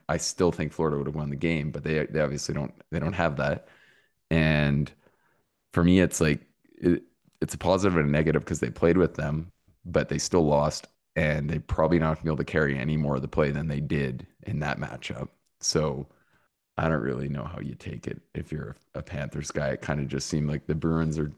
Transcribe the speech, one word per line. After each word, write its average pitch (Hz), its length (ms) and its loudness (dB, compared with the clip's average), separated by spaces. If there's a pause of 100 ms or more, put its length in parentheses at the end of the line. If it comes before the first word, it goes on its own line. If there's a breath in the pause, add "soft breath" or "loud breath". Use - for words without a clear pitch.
I 80 80 0
still 87 340 2
think 78 220 -4
Florida 78 240 0
would 71 100 -4
have 73 80 -6
won 76 140 -4
the 69 80 -6
game, 78 340 0
but 73 120 -10
they, 78 240 0
they 76 140 -2
obviously 71 320 -2
don't, 71 200 -6 (180)
they 80 80 -2
don't 82 140 -2
have 82 240 0
that. 71 320 -2 (600 soft breath)
And 73 640 2 (800)
for 87 100 4
me, 90 180 8
it's 87 200 2
like, 78 240 2 (320)
it, - 260 4 (380)
it's - 120 -2
a - 40 -10
positive 90 400 4
and 73 100 4
a 71 40 2
negative 76 340 2
'cause - 140 -4
they 60 100 -2
played 85 280 4
with 85 180 4
them, 76 360 -4 (340)
but 80 240 0
they 73 80 -2
still 82 280 2
lost, 73 420 2 (280)
and 76 340 0
they 73 100 -2
probably 80 400 2
not 78 160 2
gonna - 80 -12
be 82 60 0
able 78 80 0
to 78 60 -4
carry 71 340 0
any 76 200 0
more 71 180 0
of 67 60 -2
the 65 60 -6
play 73 240 2
than 73 160 -4
they 73 120 -4
did 69 480 -4 (160)
in - 160 -6
that 73 200 -4
matchup. - 500 -10 (320)
So 73 460 -2 (720)
I 80 120 0
don't 76 120 0
really 67 280 -4
know 71 140 -6
how - 160 -10
you 67 160 -10
take - 320 -12
it - 140 -10 (140)
if - 160 -8
you're 76 240 -8 (200)
a, 73 40 -6
a 73 40 -8
Panthers 71 480 -8
guy. 73 180 -2
It 65 120 -4
kinda 71 240 -2
just 69 240 -4
seemed 76 200 0
like 73 180 -4
the - 80 0
Bruins 80 440 0
are, 76 180 -2